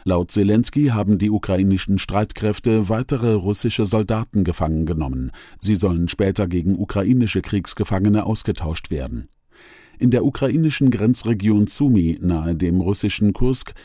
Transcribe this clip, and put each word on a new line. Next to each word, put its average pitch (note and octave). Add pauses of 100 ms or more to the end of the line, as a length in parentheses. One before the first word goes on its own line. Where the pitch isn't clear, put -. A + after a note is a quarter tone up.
Laut F2+
Selenskyj A2
haben G#2
die G#2
ukrainischen G2
Streitkräfte G#2+
weitere A#2
russische G#2
Soldaten G#2+
gefangen D#2+
genommen. C2+ (280)
Sie G#2
sollen E2+
später G2
gegen F2+
ukrainische G#2
Kriegsgefangene G2+
ausgetauscht E2+
werden. B1 (680)
In B2+
der A#2+
ukrainischen C#3
Grenzregion G#2+
Sumy, G2
nahe E2+
dem F2
russischen G2+
Kursk, - (100)